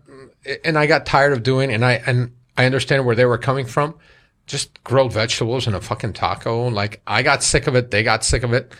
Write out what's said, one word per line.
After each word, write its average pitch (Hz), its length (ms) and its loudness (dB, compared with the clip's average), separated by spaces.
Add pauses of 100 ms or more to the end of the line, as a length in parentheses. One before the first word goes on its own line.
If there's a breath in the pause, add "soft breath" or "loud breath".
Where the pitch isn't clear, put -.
(640)
And 156 140 2
I 151 80 4
got 147 200 2
tired 143 260 4
of 120 100 -2
doing, 131 300 0
and 110 120 0
I, 123 220 2
and 123 260 0 (240)
I 127 100 2
understand 135 400 0
where 120 100 2
they 123 80 4
were 120 140 2
coming 131 280 -4
from. 151 280 -2 (520 soft breath)
Just - 380 -10
grilled 127 280 2
vegetables 113 540 -2
in 104 80 0
a 87 60 -4
fucking - 320 -8
taco. 117 560 -4
Like, 104 380 -4
I 107 160 0
got 139 200 2
sick - 240 0
of 139 80 0
it. 123 160 2
They 104 140 0
got 113 200 2
sick 123 200 0
of 120 80 0
it. 131 280 -4